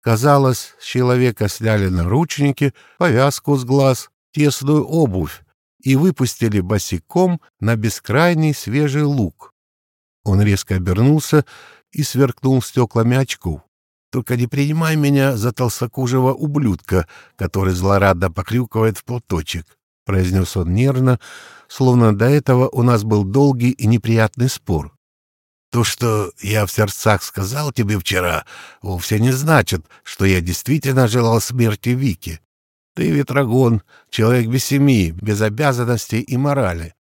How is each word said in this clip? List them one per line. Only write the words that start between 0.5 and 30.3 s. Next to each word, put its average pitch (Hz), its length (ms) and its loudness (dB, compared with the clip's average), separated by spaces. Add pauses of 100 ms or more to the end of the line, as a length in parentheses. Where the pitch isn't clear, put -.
с - 60 -20
человека 123 640 0
сняли 107 400 0
наручники, 135 840 0 (240)
повязку 139 600 0
с 127 80 -6
глаз, 135 440 0 (220)
тесную 147 540 0
обувь 113 560 -2 (400)
и 135 140 2
выпустили 120 680 0
босиком 107 800 -2 (180)
на 113 160 0
бескрайний 151 800 0
свежий 143 500 -2
луг. 135 500 -4 (680)
Он 95 180 2
резко 101 340 0
обернулся 120 680 2 (460)
и 151 120 -4
сверкнул 131 580 0
стёклами 123 560 0
очков. 87 440 -4 (500)
«Только 127 260 -4
не 120 100 0
принимай 151 480 -2
меня 139 420 2
за 117 140 -2
толстокожего 127 840 -2
ублюдка, 123 720 -2 (280)
который 95 380 -2
злорадно 95 580 2
покрюкивает 110 680 -2
в - 60 -18
платочек», 87 720 -8 (280)
произнёс 92 520 0
он 87 160 -2
нервно, 127 460 2 (480)
словно 120 500 4
до 113 80 2
этого 131 440 2
у 123 120 -2
нас 117 220 2
был 107 200 0
долгий 123 480 2
и 127 140 -6
неприятный 113 640 2
спор. - 440 -6 (800)
«То, 120 120 0
что 107 480 -2 (100)
я 104 240 -2
в - 60 -10
сердцах 104 500 0
сказал 131 500 -6
тебе 104 280 -2
вчера, 87 460 -2 (360)
вовсе 98 380 -4
не 123 120 2
значит, 131 540 0 (180)
что - 220 -4
я 92 160 2